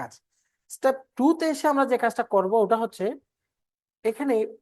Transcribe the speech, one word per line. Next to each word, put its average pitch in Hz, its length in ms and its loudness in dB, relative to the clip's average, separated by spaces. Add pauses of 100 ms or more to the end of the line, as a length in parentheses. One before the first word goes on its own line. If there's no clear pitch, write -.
কাজ। 147 120 -12 (600)
স্টেপ 269 220 0 (200)
টু 247 100 2 (120)
তে 330 160 -2
এসে 285 180 -4
আমরা 269 200 2
যে 247 120 4
কাজটা 233 200 -2 (100)
করব 190 180 2 (120)
ওটা 220 180 2
হচ্ছে 202 220 -6 (1080)
এখানে 254 260 0 (260)